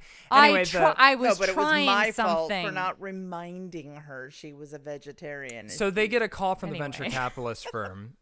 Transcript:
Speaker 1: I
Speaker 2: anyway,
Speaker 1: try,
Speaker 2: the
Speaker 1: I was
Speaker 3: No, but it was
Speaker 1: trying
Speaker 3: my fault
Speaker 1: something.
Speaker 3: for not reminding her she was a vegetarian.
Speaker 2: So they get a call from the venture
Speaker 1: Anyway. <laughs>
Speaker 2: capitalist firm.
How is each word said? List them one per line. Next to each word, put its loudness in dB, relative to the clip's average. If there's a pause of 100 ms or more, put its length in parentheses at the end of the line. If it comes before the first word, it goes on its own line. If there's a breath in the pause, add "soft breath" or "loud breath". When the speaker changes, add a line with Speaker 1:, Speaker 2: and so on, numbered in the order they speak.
(320 loud breath)
Speaker 1:
I 8
Speaker 2:
anyway, 6
Speaker 1:
try, 0 (140)
Speaker 2:
the 4
Speaker 1:
I 8
was 0
Speaker 3:
No, 6 (100)
but 4
it 0
was 2
Speaker 1:
trying 4
Speaker 3:
my 4
fault 2
Speaker 1:
something. -2
Speaker 3:
for -4
not -4
reminding -10
her -14
she -16
was -16
a -12
vegetarian. -12
Speaker 2:
So -2
they 0
get 2
a -2
call -2
from -8
the -6
venture -6
Speaker 1:
Anyway. -4
<laughs> -2
Speaker 2:
capitalist -6
firm. -8